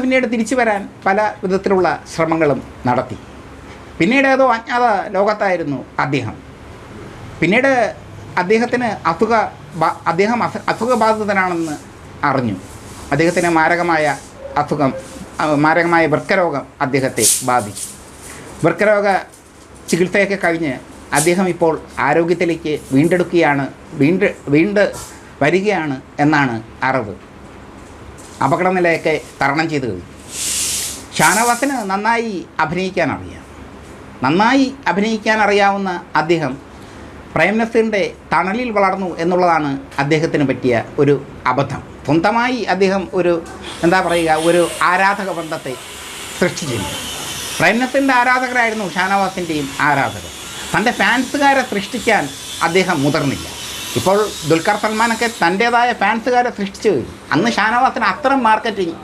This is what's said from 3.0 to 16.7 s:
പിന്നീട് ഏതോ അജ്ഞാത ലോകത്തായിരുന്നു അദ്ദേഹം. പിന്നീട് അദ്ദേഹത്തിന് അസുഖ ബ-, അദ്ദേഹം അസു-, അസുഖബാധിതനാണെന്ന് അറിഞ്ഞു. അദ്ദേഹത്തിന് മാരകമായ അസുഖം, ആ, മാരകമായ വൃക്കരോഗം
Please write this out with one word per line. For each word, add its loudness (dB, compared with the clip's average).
പിന്നീട് 4
ഏതോ 6
അജ്ഞാത 0
ലോകത്തായിരുന്നു 0
അദ്ദേഹം. -2
പിന്നീട് 2
അദ്ദേഹത്തിന് 0
അസുഖ 0
ബ-, 2
അദ്ദേഹം 0
അസു-, -8
അസുഖബാധിതനാണെന്ന് 0
അറിഞ്ഞു. 0
അദ്ദേഹത്തിന് 2
മാരകമായ 2
അസുഖം, 0
ആ, 0
മാരകമായ 4
വൃക്കരോഗം 0